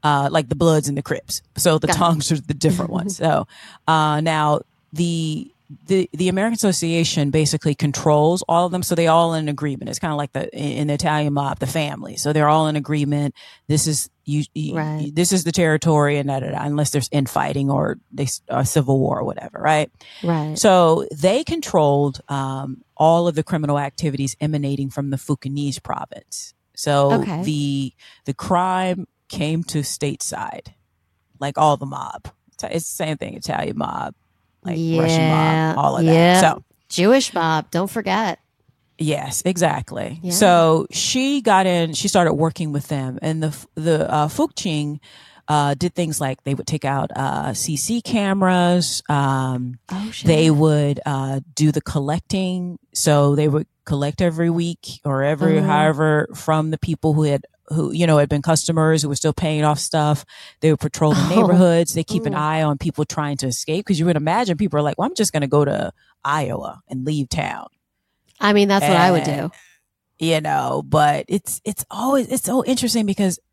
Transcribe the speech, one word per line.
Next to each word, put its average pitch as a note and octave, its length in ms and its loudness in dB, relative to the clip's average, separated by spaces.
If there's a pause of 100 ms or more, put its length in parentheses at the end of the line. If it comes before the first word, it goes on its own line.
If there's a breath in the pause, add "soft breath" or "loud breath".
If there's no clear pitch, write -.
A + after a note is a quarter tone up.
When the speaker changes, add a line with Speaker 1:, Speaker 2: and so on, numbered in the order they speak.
Speaker 1:
uh, C#3+ 280 2
like D3+ 180 -2
the D#3+ 60 -2
Bloods D#3 340 2
and C#3+ 80 -2
the D3 60 -6
Crips. - 380 -8 (160)
So D#3+ 220 2
the D3+ 80 -2
Speaker 2:
Got - 80 0
it. - 40 -4
Speaker 1:
tongues E3+ 320 2
are D#3 100 0
the - 120 -6
different E3+ 380 0
ones. F3+ 260 -6
Speaker 2:
<laughs> - 0 -
Speaker 1:
So, D3+ 300 0 (400 loud breath)
uh, D3+ 340 2
now D3+ 400 0 (300)
the, E3 580 -4 (380)
the, F#3+ 240 0
the F3 160 -2
American G3 280 0
Association E3 760 0
basically D3+ 460 0
controls D3+ 760 2
all E3+ 160 4
of F3 80 -2
them. F3+ 100 -2
So - 120 -2
they E3 120 2
all E3 280 4
in D#3 120 -2
agreement. C#3+ 420 -4
It's - 100 -8
kinda D#3 180 -4
like D3 160 -4
the, - 200 -6
in, C#3+ 260 -6
in D3+ 80 0
the D3 80 0
Italian D3+ 380 0
mob, C#3+ 260 -2
the C#3 80 -4
family. D3 500 -6
So D3 160 -2
they're D3+ 160 4
all D#3 180 4
in D3+ 80 -2
agreement. C#3+ 600 -2 (320 loud breath)
This D3+ 200 2
is, D3+ 220 -4 (160)
you, D3 180 -2 (100)
you, D#3 220 -6
Speaker 2:
Right. D3+ 400 -4
Speaker 1:
this E3+ 160 2
is F3+ 140 0
the E3+ 80 -2
territory D3+ 640 2
and C#3+ 120 -2
da, C3+ 120 -2
da, - 100 -6
da, C#3+ 140 -6
unless D3 240 -2
there's C#3+ 220 -2
infighting C#3 580 0
or C#3 300 -2 (120)
they C#3 120 -6
s-, - 260 -6
a C3 160 0
civil C3+ 340 2
war C3+ 200 -2
or - 40 -4
whatever, - 360 -10
right? D#3 300 0 (340 loud breath)
Speaker 2:
Right. D#3 340 -2
Speaker 1:
So F3+ 540 6
they F#3 340 0
controlled, C#3+ 840 0
um, C3+ 540 -6 (160)
all E3 320 4
of D3+ 60 -4
the D#3 80 -2
criminal D3+ 360 -2
activities C#3 640 -4
emanating C#3 480 -2
from C#3+ 220 -6
the C#3 60 -4
Fukienese C#3 640 -4
province. - 720 -12 (220)
So C#3+ 360 2 (100)
Speaker 2:
Okay. E3 220 -4
Speaker 1:
the, C#3+ 500 -4 (320 soft breath)
the C#3 80 -6
crime F#3 760 -2 (220)
came D#3+ 340 -2
to - 160 -4
stateside, - 880 -8 (720)
like C#3 180 -6
all D3 200 4
the C#3 80 -10
mob. C3+ 420 -12 (240)
It's - 100 -20
the - 180 -6
same D#3 380 -6
thing, - 180 -10
Italian - 420 -6
mob, - 360 -6 (500)
like F3 120 -6
Russian E3 480 2
Speaker 2:
Yeah. D#3+ 500 2
Speaker 1:
mob, D3 120 0
all C#3+ 120 2
of F3 80 2
Speaker 2:
Yeah. E3+ 360 6
Speaker 1:
that. - 0 -
So D#3+ 220 2 (260)
Speaker 2:
Jewish A3+ 440 2
mob, D#3+ 380 -2
don't F#3+ 180 -2
forget. F#3+ 500 -4 (600)
Speaker 1:
Yes, D3 460 -4
exactly. E3+ 760 -2
Speaker 2:
Yeah. F3+ 120 -8
Speaker 1:
So E3+ 580 4
she C4+ 500 -2
got F#3+ 240 4
in, E3+ 280 0
she E3+ 140 -4
started F3 260 4
working D#3 380 -2
with C#3+ 180 -4
them. C3 340 -4
And D#3+ 180 -2
the D#3 60 -2
f-, - 180 -8 (100)
the, D#3+ 360 0
uh, D3+ 160 0
Fuqing, D3+ 720 -4 (480 loud breath)
uh, C#3+ 260 2
did E3 220 -2
things D#3+ 260 -2
like C3+ 220 -6
they C#3 100 -2
would C3+ 140 -6
take D#3 180 -4
out, C#3 300 -2
uh, C#3 380 -4
C - 240 -4
C A#3 240 -2
cameras. F#3 1080 2
Um, C3 720 -2 (120)
Speaker 2:
Oh, G3+ 200 -6
shit. - 160 -4
Speaker 1:
they D#3+ 240 4
would, D3 540 2
uh, C3+ 340 -4 (160)
do D3+ 160 4
the D3 100 -2
collecting. F3+ 960 -4 (160)
So C#3+ 420 4
they D3+ 120 2
would D3 180 0 (200)
collect C#3+ 360 -2
every E3+ 280 0
week E3+ 540 -4
or C3+ 200 -2
every D3 320 2
Speaker 2:
Mm-hmm. D3+ 120 2
Speaker 1:
however D3+ 680 2
from D#3 340 0
the D#3 80 -4
people D#3+ 360 -2
who D#3 100 2
had, C#3+ 220 0 (220)
who, - 240 -2
you E3 140 0
know, D#3 140 6
had C#3+ 100 2
been D3 140 0
customers D#3+ 580 2
who D3 80 -2
were C#3 60 -2
still D3+ 180 0
paying D#3 300 0
off D3 160 2
stuff. D3+ 440 0 (360 loud breath)
They D#3+ 120 4
would D3 80 2
patrol D3+ 340 0
the C#3+ 80 2
Speaker 2:
<laughs> D3 120 0
Oh. - 20 2
Speaker 1:
neighborhoods. F3 600 4
They E3 80 -2
keep - 240 -4
an C#3+ 80 -2
Speaker 2:
Ooh. - 20 -2
Speaker 1:
eye D#3 240 0
on D3 160 0
people D3+ 280 -4
trying D3 320 -4
to C3+ 100 -4
escape. D#3 400 -4
'Cause F#3+ 100 2
you D#3+ 80 2
would F3 120 2
imagine E3+ 400 0
people F#3 200 0
are D3 60 2
like, D3 160 -2
"Well, G3 80 0
I'm F4+ 80 -6
just G#3 180 -2
gonna D3 140 0
go C#3+ 180 4
to - 260 -2 (320)
Iowa C#3 640 -4
and C3 180 -8
leave D3 240 -2
town." - 360 -6 (720)
Speaker 2:
I G#3 140 2
mean, G3+ 140 4
that's G3 200 2
what F#3 100 4
I F3 140 6
would D#3+ 160 2
Speaker 1:
And, D3 240 -4 (680 soft breath)
Speaker 2:
do. D#3 60 -2
Speaker 1:
you D#3+ 160 2
know, C#3+ 440 -2
but D3 420 2
it's, - 380 -4
it's G#3 260 -6
always, B3+ 360 0
it's C4 160 -2
so B3+ 220 0
interesting A#3+ 400 0
because G3 340 0 (140)